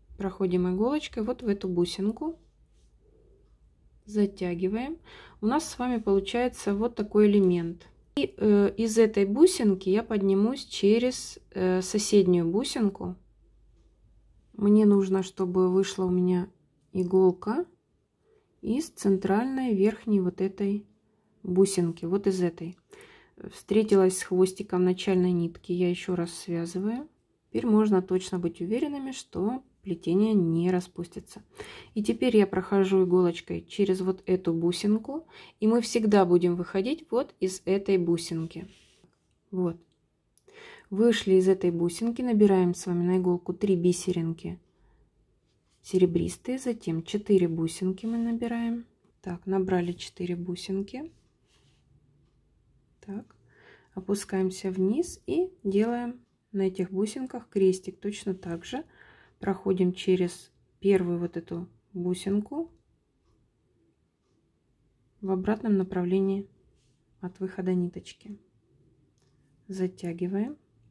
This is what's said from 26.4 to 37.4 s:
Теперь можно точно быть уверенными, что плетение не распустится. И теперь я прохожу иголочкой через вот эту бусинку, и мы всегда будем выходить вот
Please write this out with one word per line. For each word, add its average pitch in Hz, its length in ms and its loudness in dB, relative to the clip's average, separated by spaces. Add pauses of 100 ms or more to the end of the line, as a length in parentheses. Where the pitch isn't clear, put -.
Теперь 240 180 -4
можно 214 340 4
точно 185 380 -4
быть 170 220 -4
уверенными, 262 500 -4
что 233 520 -6 (200)
плетение 196 500 0
не 170 380 2
распустится. - 720 -8 (500)
И 214 80 -4
теперь 226 360 2
я 196 100 6
прохожу 190 560 2
иголочкой 175 640 0
через 190 320 0
вот 185 260 -4
эту 185 280 0
бусинку, 208 760 -2 (320)
и 214 80 2
мы 233 140 4
всегда 208 440 4
будем 175 300 4
выходить 196 560 -4
вот 240 300 -2